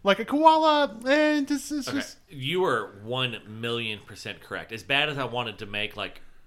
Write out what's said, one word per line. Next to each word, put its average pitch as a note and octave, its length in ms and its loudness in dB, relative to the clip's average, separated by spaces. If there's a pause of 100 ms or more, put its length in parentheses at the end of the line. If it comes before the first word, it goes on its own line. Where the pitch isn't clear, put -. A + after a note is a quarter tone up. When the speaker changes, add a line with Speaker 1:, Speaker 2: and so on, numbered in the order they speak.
Speaker 1:
Like G3 180 4
a A3+ 60 -6
koala, D4+ 800 6
and D4+ 400 4
this C#4+ 280 -4
is C#4+ 160 -4
Speaker 2:
Okay. C4 80 -2
Speaker 1:
just - 200 -6 (120)
Speaker 2:
You D3+ 340 -2
are A2+ 300 0 (100)
one A#2+ 440 -2
million A2+ 580 -4
percent G2+ 340 -12
correct. F2 320 -10
As A2+ 100 -10
bad C#3+ 280 0
as C#3+ 80 -6
I C3+ 80 -4
wanted A#2 340 -6
to A2 60 -12
make, G#2 320 -6
like, F#2+ 240 -10 (260)